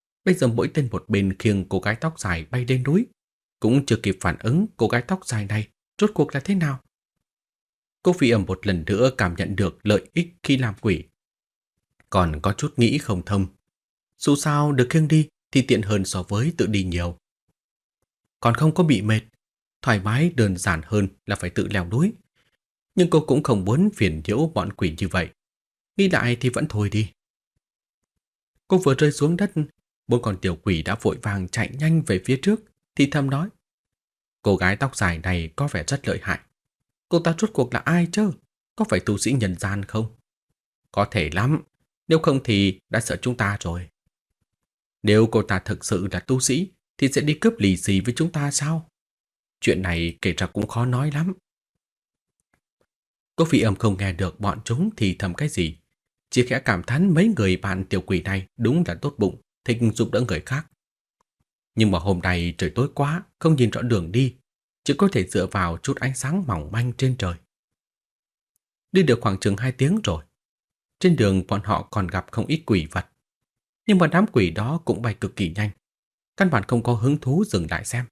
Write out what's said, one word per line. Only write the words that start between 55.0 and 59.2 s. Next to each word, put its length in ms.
thầm 140
cái 160
gì, 280
chỉ 160
khẽ 140
cảm 240
thán 300
mấy 240
người 200
bạn 280
tiểu 160
quỷ 200
này 260
đúng 300
là 80
tốt 220
bụng, 240